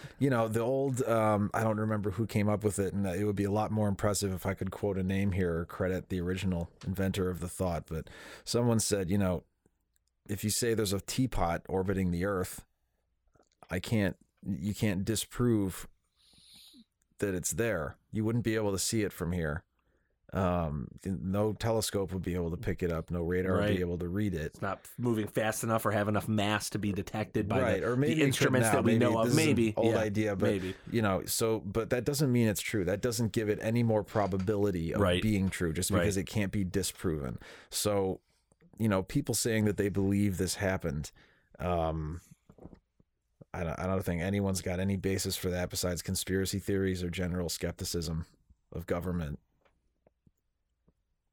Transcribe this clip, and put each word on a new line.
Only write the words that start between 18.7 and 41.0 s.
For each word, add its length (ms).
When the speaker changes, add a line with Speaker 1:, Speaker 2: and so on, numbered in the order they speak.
Speaker 1:
to 80
see 240
it 80
from 220
here." 300
um, 540
no 480
telescope 640
would 80
be 140
able 160
to 60
pick 260
it 80
up. 200
No 100
radar 360
would 100
be 60
Speaker 2:
Right. 80
Speaker 1:
able 160
to 100
read 260
it. 100
Speaker 2:
It's 180
not 180
moving 300
fast 380
enough 200
or 60
have 160
enough 220
mass 400
to 100
be 140
detected 560
by 120
Speaker 1:
Right, 200
Speaker 2:
the, 80
Speaker 1:
or 80
maybe 160
Speaker 2:
the 80
Speaker 1:
it 20
could 40
Speaker 2:
instruments 400
Speaker 1:
now. 80
Speaker 2:
that 100
we 120
Speaker 1:
Maybe 140
Speaker 2:
know 80
of. 60
Speaker 1:
this 80
is 60
an 60
Speaker 2:
Maybe. 300
Speaker 1:
old 180
Speaker 2:
Yeah. 60
Speaker 1:
idea, 380
but, 140
Speaker 2:
Maybe. 220
Speaker 1:
you 120
know, 240
so, 400
but 240
that 160
doesn't 260
mean 160
it's 140
true. 240
That 160
doesn't 320
give 160
it 120
any 220
more 200
probability 880
of 80
Speaker 2:
Right. 200
Speaker 1:
being 280
true 240
just 180
Speaker 2:
Right. 80
Speaker 1:
because 160
it 120
can't 260
be 100
disproven. 720
So, 520
you 80
know, 160
people 320
saying 300
that 100
they 140
believe 480
this 180
happened, 560